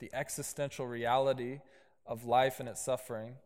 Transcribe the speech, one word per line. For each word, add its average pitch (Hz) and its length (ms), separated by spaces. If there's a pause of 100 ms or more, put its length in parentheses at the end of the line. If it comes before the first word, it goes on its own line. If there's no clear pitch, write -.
the 113 140
existential 139 720
reality 127 720 (460)
of 117 180
life 131 360
and 123 80
its 104 140
suffering 120 520 (120)